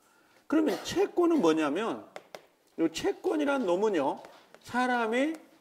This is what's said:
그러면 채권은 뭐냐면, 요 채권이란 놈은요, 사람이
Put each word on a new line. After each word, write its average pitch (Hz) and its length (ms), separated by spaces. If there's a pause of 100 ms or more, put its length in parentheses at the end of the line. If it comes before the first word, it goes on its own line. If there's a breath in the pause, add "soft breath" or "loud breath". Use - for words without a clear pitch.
(480 soft breath)
그러면 294 360
채권은 339 560
뭐냐면, 156 640 (760)
요 - 120
채권이란 302 760
놈은요, 180 520 (420 loud breath)
사람이 247 720 (260)